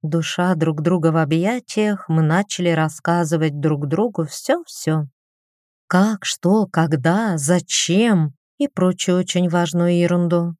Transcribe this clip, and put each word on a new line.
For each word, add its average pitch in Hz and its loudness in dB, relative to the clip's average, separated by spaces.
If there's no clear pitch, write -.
Душа 170 0
друг 156 -2
друга 165 2
в 160 2
объятиях, 202 -2
мы 160 2
начали 175 0
рассказывать 160 0
друг 147 0
другу 190 -2
всё-всё. 160 -4
"Как, 196 2
что, 196 0
когда, 165 0
зачем?" 175 0
и 285 0
прочую 185 0
очень 180 0
важную 175 0
ерунду. 175 0